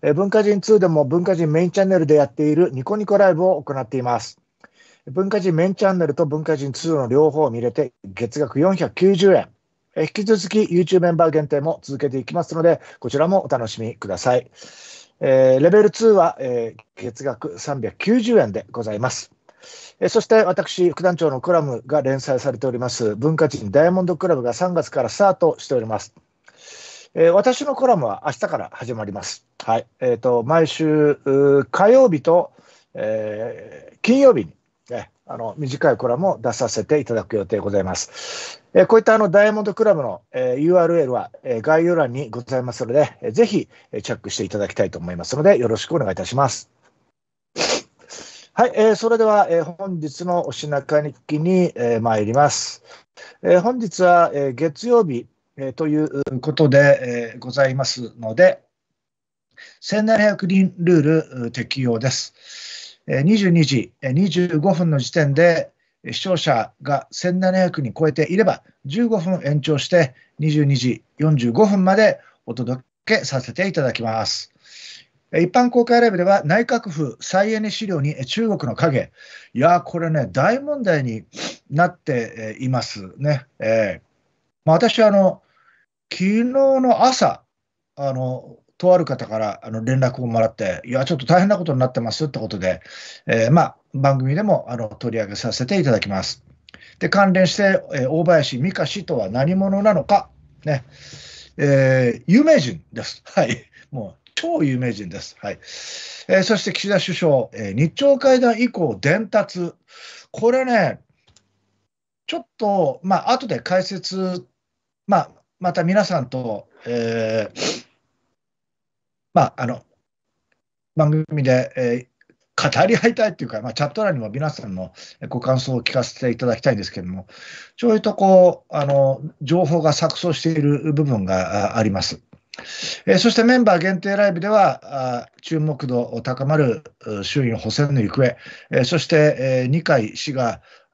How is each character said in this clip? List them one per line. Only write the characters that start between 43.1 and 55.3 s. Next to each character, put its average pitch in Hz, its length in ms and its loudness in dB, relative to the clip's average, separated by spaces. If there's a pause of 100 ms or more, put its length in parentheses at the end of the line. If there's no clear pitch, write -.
え - 60 -4
ー、 - 20 -8
ぜ 214 160 4
ひ、 180 200 -2 (240)
え 113 60 -8
ー、 107 60 -8
チ 123 100 -6
ェ - 20 -4
ッ - 40 -16
ク 104 100 -14
し - 80 -10
て - 60 -4
い 98 60 -6
た 107 100 -6
だ 101 80 -2
き - 80 -10
た 101 100 0
い 90 60 -6
と 85 80 -12
思 87 120 -10
い 90 40 -8
ま 82 100 -10
す - 100 -6
の 143 60 -4
で、 190 160 6
よ 123 100 -2
ろ 110 80 0
し - 120 -8
く 160 80 -4
お - 20 2
願 113 120 -2
い - 20 -4
い 92 40 -4
た - 80 -8
し 123 120 -8
ま 139 120 2
す。 - 220 -8 (1800)
は 233 160 4
い、 - 40 -10
え 220 200 4
ー、 - 20 2
そ 226 140 -2
れ 226 100 2
で 226 40 4
は、 208 280 4
え 170 100 2
ー、 - 20 -2
本 175 360 -8
日 151 220 -10
の 175 260 -2
お 135 40 -8
品 147 280 -6
書 147 240 0 (240)
き 151 100 -4
に、 180 380 2
え 120 220 0
ー、 110 40 -2
参 110 240 0
り 110 80 -4
ま 143 160 4
す。 - 320 -10 (600)
え 180 140 6
ー、 175 40 4
本 240 160 -2
日 226 220 -6
は、 175 340 6
え 143 140 -2
ー、 135 60 -2
月 156 340 -4
曜 233 180 4
日、 123 220 -6 (300)